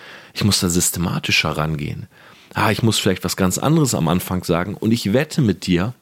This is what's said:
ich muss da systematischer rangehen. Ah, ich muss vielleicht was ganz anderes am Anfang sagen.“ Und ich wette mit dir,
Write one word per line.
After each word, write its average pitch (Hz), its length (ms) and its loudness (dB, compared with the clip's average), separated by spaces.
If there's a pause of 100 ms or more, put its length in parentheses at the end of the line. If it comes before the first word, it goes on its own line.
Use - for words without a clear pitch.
(340)
ich - 100 -2
muss 98 160 2
da 95 80 2
systematischer 85 840 0
rangehen. 76 560 -4 (460)
Ah, 98 180 0
ich - 120 0
muss 110 160 2
vielleicht 92 260 0
was 87 120 -2
ganz 92 220 0
anderes 147 360 2
am 78 140 0
Anfang 90 360 -2
sagen.“ 87 300 0
Und 110 180 0
ich 104 200 0
wette 151 280 0
mit 104 260 0
dir, 90 340 2